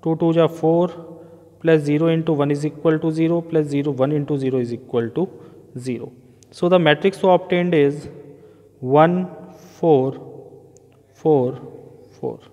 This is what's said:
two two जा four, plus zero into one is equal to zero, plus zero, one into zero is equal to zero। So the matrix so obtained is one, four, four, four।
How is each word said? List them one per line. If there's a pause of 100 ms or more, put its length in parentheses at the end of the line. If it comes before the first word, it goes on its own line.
two
two
जा (140)
four, (720)
plus
zero
into
one
is
equal
to
zero,
plus
zero,
one
into
zero
is
equal
to (500)
zero। (400)
So
the
matrix
so
obtained
is (720)
one, (640)
four, (1000)
four, (640)
four। (140)